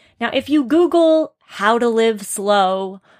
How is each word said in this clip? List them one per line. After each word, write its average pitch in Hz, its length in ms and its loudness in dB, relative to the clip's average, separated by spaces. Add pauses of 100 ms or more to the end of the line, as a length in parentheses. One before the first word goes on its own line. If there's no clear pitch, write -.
(180)
Now, 233 160 -4
if 269 140 -2
you 294 160 0
Google 320 720 2 (100)
how 214 320 -2
to 240 120 0
live 226 360 -2
slow 196 760 -2 (180)